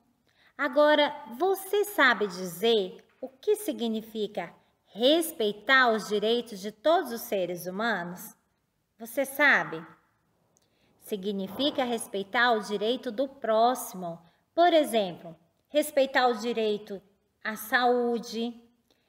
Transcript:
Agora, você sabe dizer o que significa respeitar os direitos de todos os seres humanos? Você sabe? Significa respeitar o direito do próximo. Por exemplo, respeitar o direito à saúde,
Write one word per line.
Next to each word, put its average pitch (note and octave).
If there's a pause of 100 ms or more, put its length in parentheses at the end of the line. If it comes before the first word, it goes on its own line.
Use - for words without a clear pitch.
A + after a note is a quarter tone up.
(560)
Agora, D4 (220)
você F#4+
sabe A#3+
dizer F#3 (160)
o C4
que -
significa A3 (320)
respeitar B3+
os G#3
direitos G#3+
de G#3
todos D4+
os A#3
seres F3
humanos? F#3 (640)
Você A#3
sabe? G#3 (1160)
Significa G#3
respeitar A#3
o A3
direito G#3+
do C4
próximo. A3 (360)
Por F4
exemplo, G#3 (320)
respeitar C4+
o A#3+
direito G#3+ (420)
à G#3+
saúde, A#3+ (500)